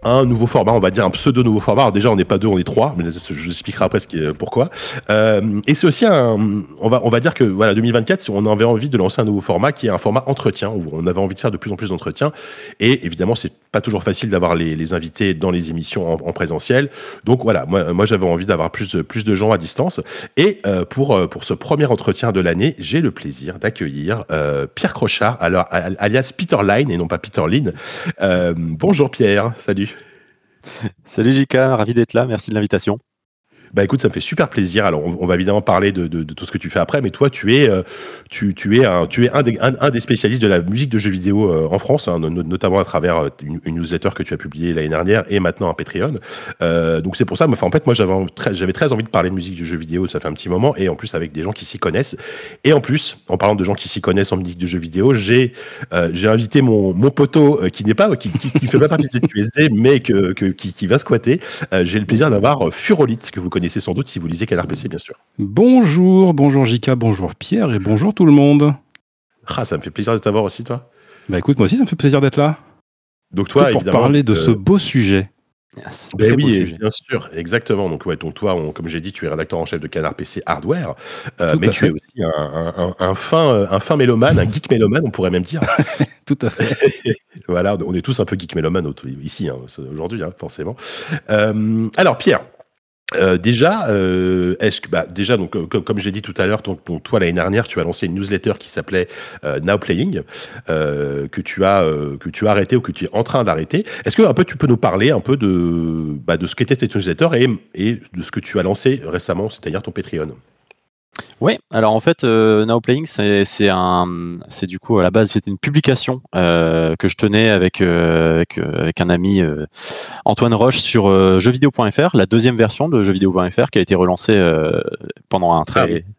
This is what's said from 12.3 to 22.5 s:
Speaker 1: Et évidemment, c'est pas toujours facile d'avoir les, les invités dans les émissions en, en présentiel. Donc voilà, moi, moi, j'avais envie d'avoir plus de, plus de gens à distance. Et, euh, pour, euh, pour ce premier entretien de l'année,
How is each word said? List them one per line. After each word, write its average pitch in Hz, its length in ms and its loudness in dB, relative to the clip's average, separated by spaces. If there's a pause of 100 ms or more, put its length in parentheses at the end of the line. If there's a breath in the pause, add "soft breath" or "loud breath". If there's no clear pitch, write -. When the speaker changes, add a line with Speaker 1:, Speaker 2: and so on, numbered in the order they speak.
Speaker 1:
Et 123 240 2
évidemment, 104 300 -2
c'est - 180 -8 (180)
pas 110 80 0
toujours 107 240 -4
facile 107 260 -4
d'avoir 87 260 2
les, 82 200 -2
les 80 180 -4
invités 87 400 -2
dans 90 180 -2
les 87 180 -2
émissions 82 440 -4
en, - 140 -6
en 87 60 -6
présentiel. 92 560 -2 (340 loud breath)
Donc 123 200 2
voilà, 92 220 2
moi, 85 280 0
moi, 98 120 4
j'avais 101 200 0
envie 85 200 0
d'avoir 85 260 0
plus 101 200 -8
de, 87 100 -2
plus 110 220 -8
de 104 120 2
gens 107 160 2
à 101 60 4
distance. 131 440 -4 (340 loud breath)
Et, 196 300 2
euh, 92 180 0
pour, 135 320 0
euh, 90 120 2
pour - 160 -12
ce - 100 -4
premier 147 320 -2
entretien 107 460 -2
de 95 80 0
l'année, 90 400 0